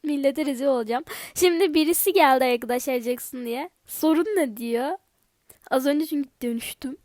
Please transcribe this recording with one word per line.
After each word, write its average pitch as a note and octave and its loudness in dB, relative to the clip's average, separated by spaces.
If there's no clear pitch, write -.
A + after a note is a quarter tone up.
millete C#4+ 0
rezil C4+ -2
olacağım. B3 0
Şimdi F4 2
birisi D#4+ 2
geldi C4+ 6
arkadaşlar B3 -2
Jackson B3 -8
diye. B3+ -8
"Sorun D#4+ 2
ne?" D#4+ 0
diyor. A#3 -2
Az C4 2
önce D4 2
çünkü C#4+ -4
dönüştüm. A#3+ -6